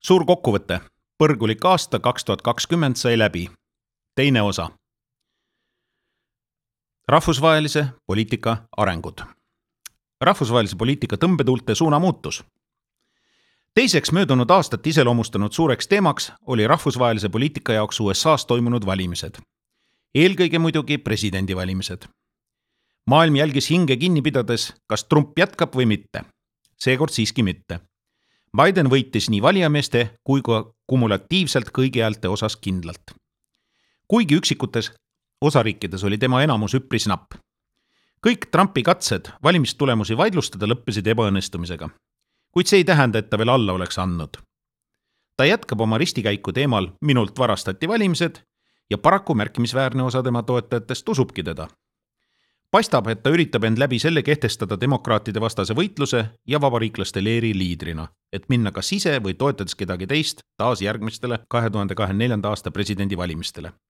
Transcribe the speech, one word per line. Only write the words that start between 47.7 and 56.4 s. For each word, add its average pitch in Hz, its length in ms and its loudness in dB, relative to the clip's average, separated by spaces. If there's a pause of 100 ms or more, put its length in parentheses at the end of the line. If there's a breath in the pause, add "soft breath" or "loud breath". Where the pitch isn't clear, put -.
valimised" 180 520 0 (500)
ja 101 80 -2
paraku 175 380 2
märkimisväärne 123 680 -2
osa 127 200 -2
tema 120 200 -2
toetajatest 123 640 -4
usubki 131 340 -2
teda. 78 240 -8 (1040)
Paistab, 139 360 2
et 113 160 -4
ta 131 60 2
üritab 147 340 2
end 110 160 2
läbi 127 200 0
selle 160 240 0
kehtestada 113 580 -2
demokraatide 113 580 0
vastase 107 340 -4
võitluse 131 520 -2 (220)